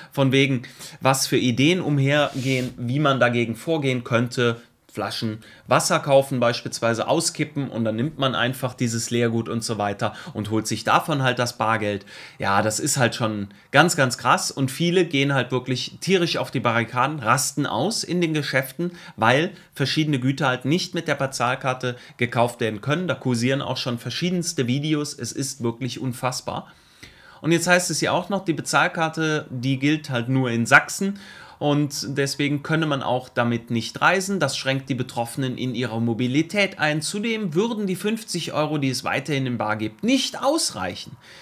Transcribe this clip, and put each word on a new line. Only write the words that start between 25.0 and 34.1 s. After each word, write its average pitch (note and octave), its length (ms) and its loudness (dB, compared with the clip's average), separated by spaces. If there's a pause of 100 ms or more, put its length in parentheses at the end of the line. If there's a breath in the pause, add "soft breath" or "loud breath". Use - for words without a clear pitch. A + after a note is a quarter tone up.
es A#2 180 -8
ist - 300 -6
wirklich A#2+ 400 -4
unfassbar. B2+ 680 -6 (680 loud breath)
Und D#3 100 0
jetzt E3+ 160 2
heißt F3+ 240 4
es D3+ 100 -2
hier G#2+ 120 2
auch E3+ 160 0
noch, F#3+ 160 -2
die E3 80 0
Bezahlkarte, D#3 960 0
die C3 300 -2
gilt D3+ 320 0
halt A#2+ 180 -2
nur C3 220 2
in A#2 160 2
Sachsen. G3 520 4 (400 loud breath)
Und C#3+ 600 0
deswegen C#3+ 460 -2
könne D#3+ 220 0
man C#3+ 180 -2
auch B2 240 -2
damit A#2 420 0
nicht A2+ 300 -4
reisen. F#3 400 2